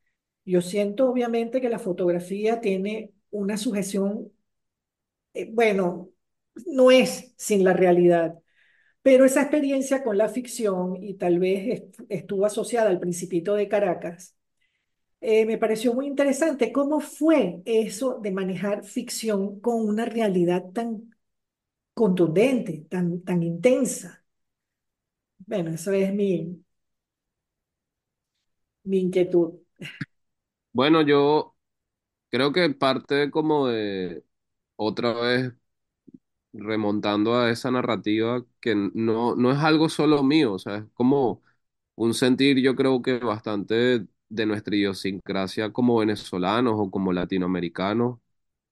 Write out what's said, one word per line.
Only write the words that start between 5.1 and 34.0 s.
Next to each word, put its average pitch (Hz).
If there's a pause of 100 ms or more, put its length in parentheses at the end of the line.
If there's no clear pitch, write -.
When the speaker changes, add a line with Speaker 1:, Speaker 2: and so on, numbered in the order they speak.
Speaker 1:
eh, 180
bueno, 196 (560)
no 262
es -
sin 196
la 185
realidad, 175 (640)
pero 269
esa 277
experiencia 277
con 208
la 214
ficción, 190
y 202
tal 175
vez 190 (140)
est-, - (100)
estuvo 196
asociada 220
al 180
Principito 175
de 202
Caracas, 180 (840)
eh, 220
me 220
pareció 220
muy 277
interesante 277
cómo 285
fue 285
eso 226
de 202
manejar 190
ficción 202
con 233
una 220
realidad 180
tan 226 (800)
contundente, 185
tan, 175
tan 180
intensa. 190 (1200)
Bueno, 180
eso 175
es 196
mi, 180 (2250)
mi 190
inquietud. 180 (1120)
Speaker 2:
Bueno, 151
yo 143 (760)
creo 135
que 170
parte 135
como 151
de, 98 (520)